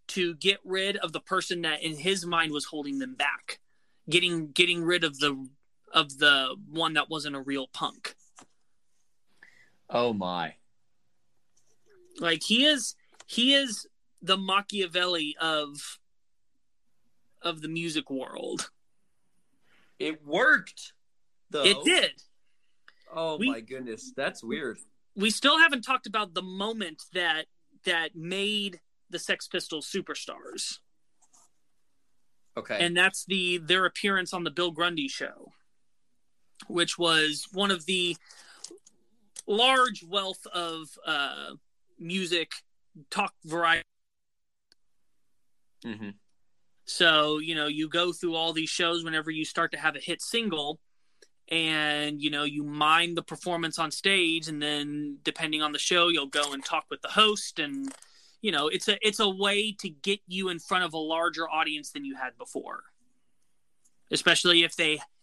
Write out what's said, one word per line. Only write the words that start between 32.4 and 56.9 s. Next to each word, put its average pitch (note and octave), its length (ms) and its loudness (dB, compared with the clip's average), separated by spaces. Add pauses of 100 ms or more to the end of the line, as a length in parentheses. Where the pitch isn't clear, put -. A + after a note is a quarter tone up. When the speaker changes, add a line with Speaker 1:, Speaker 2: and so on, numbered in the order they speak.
Speaker 2:
Okay. A2+ 240 -4
Speaker 1:
And F3 160 0
that's F#3 300 4
the, F3+ 320 0
their F3 280 4
appearance F#3 480 -2
on F3+ 100 -4
the D#3 80 -4
Bill F3 200 -2
Grundy D#3+ 360 -2
show, - 440 -10 (1160)
which E3+ 300 0
was D#3 540 4
one G3 200 2
of E3+ 160 -2
the F3+ 280 0 (1300)
large B3 560 4
wealth F#3+ 500 -4
of, E3 360 -6 (180)
uh, C#3+ 480 -2 (440)
music E3+ 520 -2 (600)
talk G3 220 -2 (120)
variety. E3 400 2 (2000)
Speaker 2:
Mm-hmm. A2 240 -8 (760)
Speaker 1:
So, D#3 520 4
you D#3+ 160 -6
know, D3+ 140 -2
you D3+ 200 -2
go E3+ 240 0
through E3+ 240 -4
all E3 160 0
these D#3+ 180 -2
shows E3+ 360 0
whenever D#3+ 240 -2
you D#3 160 -4
start E3 260 0
to - 60 -8
have D3+ 180 0
a C#3 40 -12
hit E3+ 220 -6
single, D#3+ 580 -2 (680)
and, D3+ 720 0
you D3 80 0
know, D3 140 0
you D3 200 -2
mine D#3 520 4
the E3 60 0
performance E3 580 -4
on D#3 120 -2
stage, E3 580 2
and D3+ 120 -6
then D3 640 -4
depending D#3 380 -2
on D3+ 100 0
the D3 80 -2
show, F3 300 4
you'll D#3 160 2
go C#3+ 260 0
and C3+ 140 -8
talk D#3+ 240 -2
with C#3 120 -8